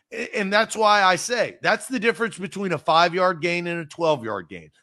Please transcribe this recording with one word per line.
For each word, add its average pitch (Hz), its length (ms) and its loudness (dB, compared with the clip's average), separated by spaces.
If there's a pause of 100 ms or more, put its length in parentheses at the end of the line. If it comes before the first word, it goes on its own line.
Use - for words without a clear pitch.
(120)
a-, 233 240 -8
and 196 160 -2
that's 214 240 0
why 208 280 4
I 185 140 4
say 196 440 -4
that's 196 260 0
the 254 120 -4
difference 220 400 -2
between 190 320 -6
a 156 80 -2
five-yard 175 600 2
gain 175 280 -2
and 170 140 -4
a 160 40 -12
twelve-yard 113 640 -2
gain. 82 220 -16 (120)